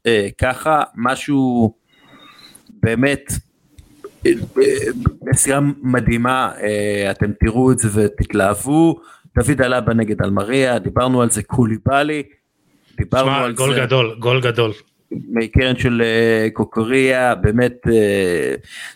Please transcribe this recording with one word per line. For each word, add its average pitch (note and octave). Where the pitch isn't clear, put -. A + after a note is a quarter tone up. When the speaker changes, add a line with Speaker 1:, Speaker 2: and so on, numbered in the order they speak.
Speaker 1:
אה, G#2+
ככה, D3
משהו B2+
באמת, B2
אה, -
אה, C3
מסירה C3+
מדהימה, B2
אה, G#2
אתם G#2
תראו B2
את A2+
זה A2+
ותתלהבו. G#2
דוד B2+
אלבה B2
נגד G#2+
אלמריה, A2+
דיברנו B2
על A#2
זה, G#2+
קוליבאלי, C#3
דיברנו B2+
Speaker 2:
שמע, C3+
Speaker 1:
על A#2+
Speaker 2:
גול C3
Speaker 1:
זה. C3
Speaker 2:
גדול, B2
גול B2
גדול. A#2
Speaker 1:
מקרן A#2+
של, A#2+
אה, A2+
קוקוריה, B2
באמת, A2+
אה, F#2+